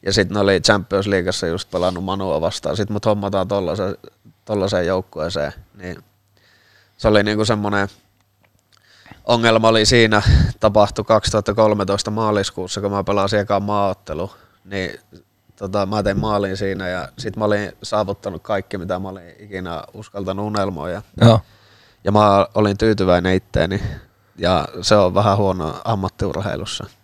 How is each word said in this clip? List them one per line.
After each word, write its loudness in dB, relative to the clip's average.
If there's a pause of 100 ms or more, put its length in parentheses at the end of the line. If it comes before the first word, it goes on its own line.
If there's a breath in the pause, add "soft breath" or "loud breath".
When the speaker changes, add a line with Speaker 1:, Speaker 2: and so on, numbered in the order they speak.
Speaker 1:
Ja -2
sit 2
ne -2
oli 4
Champions 0
Leagueassa -2
just -6
pelannut -2
Manua -4
vastaan. -4
Sit -4
mut -4
hommataan -2
tollasen-, -4 (340)
tollaseen -2
joukkueeseen. -4 (220)
Niin -14 (1000 soft breath)
se 0
oli 6
niinku 0
semmonen 0 (1400 loud breath)
ongelma 4
oli 4
siinä, 4 (380 loud breath)
tapahtui 2
kaksituhatta 0
kolmetoista 2
maaliskuussa, -2
kun -2
mä -2
pelasin 0
ekan -2
maaottelu. -4 (340 soft breath)
Niin, -8 (560)
tota, -2
mä -2
tein 0
maalin -2
siinä -6
ja -6 (100)
sit -8
mä -2
olin 0 (100)
saavuttanut -4
kaikki, -6
mitä -6
mä -8
olin -16
ikinä -10 (120)
uskaltanut -8
unelmoida. -6 (180)
Speaker 2:
Joo. 8 (640 soft breath)
Speaker 1:
Ja 0
mä 6
olin 0
tyytyväinen 2
itteeni. -2 (560 loud breath)
Ja 0 (140)
se 2
on 4
vähän 2
huono -2
ammattiurheilussa. -6 (180)